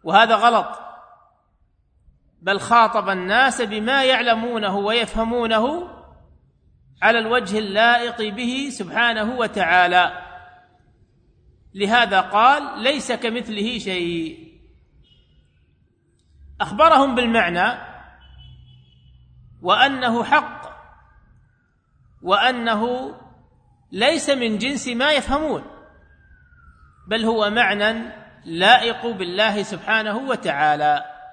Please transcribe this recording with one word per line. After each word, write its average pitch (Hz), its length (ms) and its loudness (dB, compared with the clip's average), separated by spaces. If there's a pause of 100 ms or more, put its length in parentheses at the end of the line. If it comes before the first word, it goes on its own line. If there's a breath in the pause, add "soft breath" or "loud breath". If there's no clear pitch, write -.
وهذا 220 320 4
غلط، 220 440 2 (1600)
بل 185 180 -2
خاطب 220 500 2
الناس 214 520 0
بما 220 420 -2
يعلمونه 226 760 0
ويفهمونه 226 1160 -2 (1040)
على 226 180 4
الوجه 220 380 -2
اللائق 233 640 0
به 247 500 -4
سبحانه 220 680 -4
وتعالى. 180 880 2 (1500)
لهذا 196 480 2
قال: 233 640 2
"ليس 269 280 -2
كمثله 226 680 -6
شيء"، 170 840 -6 (2000)
أخبرهم 269 540 4
بالمعنى 226 680 0 (1800)
وأنه 240 640 2
حق - 460 -2 (1500)
وأنه 233 960 0 (760)
ليس 269 380 0
من 240 280 -2
جنس 254 300 -4
ما 254 240 0
يفهمون، 277 520 -2 (1400)
بل 214 180 -2
هو 220 240 0
معنى 220 680 -2 (260)
لائق 220 600 2
بالله 202 560 -2
سبحانه 214 540 -4
وتعالى. 151 1000 -2 (140)